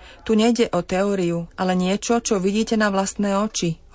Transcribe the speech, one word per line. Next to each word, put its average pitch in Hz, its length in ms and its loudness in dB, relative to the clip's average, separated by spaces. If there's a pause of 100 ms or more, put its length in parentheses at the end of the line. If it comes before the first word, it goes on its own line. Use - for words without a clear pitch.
(260)
Tu 220 80 0
nejde 220 400 2
o 175 80 0
teóriu, 185 640 -2 (120)
ale 185 200 0
niečo, 202 480 0
čo 202 160 0
vidíte 208 320 0
na 214 160 2
vlastné 196 480 -2
oči, 196 400 -2 (180)